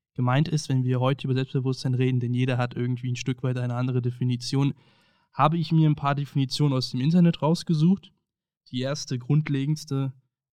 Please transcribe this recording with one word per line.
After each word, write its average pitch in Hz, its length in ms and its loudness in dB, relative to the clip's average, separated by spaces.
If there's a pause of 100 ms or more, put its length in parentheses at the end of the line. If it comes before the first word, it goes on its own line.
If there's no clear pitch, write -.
(140)
gemeint 131 360 2
ist, 151 200 -4
wenn 131 140 2
wir 127 160 0
heute 135 260 0
über 131 80 0
Selbstbewusstsein 131 640 -2
reden, 127 240 2
denn 120 160 -2
jeder 123 240 0
hat 123 160 -2
irgendwie 123 360 -4
ein 120 40 -4
Stück 123 260 -4
weit 127 160 -2
eine 123 160 -4
andere 127 300 0
Definition, 123 720 0 (580)
habe 156 240 2
ich 165 160 -4
mir 156 160 6
ein 147 80 2
paar 139 180 -2
Definitionen 143 580 0
aus 127 180 -2
dem 123 100 -4
Internet 170 400 4
rausgesucht. 170 720 0 (580)
Die 123 80 -6
erste 131 400 -6
grundlegendste 139 960 -2 (400)